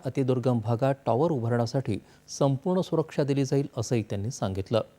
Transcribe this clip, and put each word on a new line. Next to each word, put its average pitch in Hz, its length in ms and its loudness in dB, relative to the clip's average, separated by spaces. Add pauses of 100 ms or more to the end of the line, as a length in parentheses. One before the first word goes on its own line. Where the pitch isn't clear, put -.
अतिदुर्गम 127 540 0
भागात 117 360 0 (120)
टॉवर 127 240 2
उभारण्यासाठी 117 680 0 (400)
संपूर्ण 147 420 0
सुरक्षा 156 440 0
दिली 135 200 2
जाईल, 139 220 0 (100)
असंही 117 260 0
त्यांनी 101 280 -4
सांगितलं. 98 500 -2 (180)